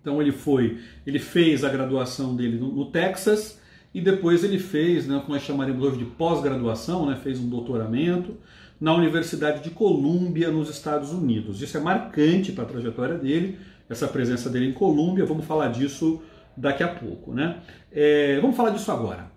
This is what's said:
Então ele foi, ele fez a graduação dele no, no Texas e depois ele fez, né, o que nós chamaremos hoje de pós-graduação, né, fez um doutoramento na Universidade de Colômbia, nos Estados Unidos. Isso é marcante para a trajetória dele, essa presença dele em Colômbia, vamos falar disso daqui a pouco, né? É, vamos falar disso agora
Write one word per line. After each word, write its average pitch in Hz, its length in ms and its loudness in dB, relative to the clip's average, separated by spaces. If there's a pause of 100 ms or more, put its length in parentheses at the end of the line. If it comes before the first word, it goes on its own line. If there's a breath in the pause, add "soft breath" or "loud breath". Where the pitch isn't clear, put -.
Então 147 200 -2
ele 143 100 4
foi, 131 480 2 (260 loud breath)
ele 139 140 -2
fez 156 440 4
a - 60 0
graduação 127 640 -2
dele 117 220 -2
no, 131 140 -4
no 139 200 -4
Texas 190 680 0 (340 soft breath)
e 185 60 -6
depois 170 440 4
ele 190 160 2
fez, 151 480 0
né, 139 100 0
o 135 40 -2
que - 80 -10
nós 143 120 -2
chamaremos 135 420 -2
hoje 131 140 0
de 117 80 -4
pós-graduação, 143 1000 -2
né, 135 160 -2
fez 131 180 -4
um 120 100 -4
doutoramento 127 880 -2 (440 loud breath)
na 160 140 2
Universidade 151 720 2
de 170 80 -8
Colômbia, 165 800 2
nos 151 180 -2
Estados 147 420 -4
Unidos. 110 500 -2
Isso 143 160 -6
é - 20 -2
marcante 170 720 2
para 123 120 -8
a 113 40 -8
trajetória 123 500 -4
dele, 160 400 -2 (320 loud breath)
essa 117 180 -4
presença 123 420 -2
dele 123 180 0
em 131 60 -2
Colômbia, 180 520 2
vamos 156 200 -2
falar 151 240 0
disso 143 520 -2 (340 loud breath)
daqui 139 280 -2
a 170 40 0
pouco, - 460 -10
né? 160 240 -2 (340 loud breath)
É, 147 480 4
vamos 254 160 4
falar 233 140 2
disso 202 220 -4
agora 104 460 -6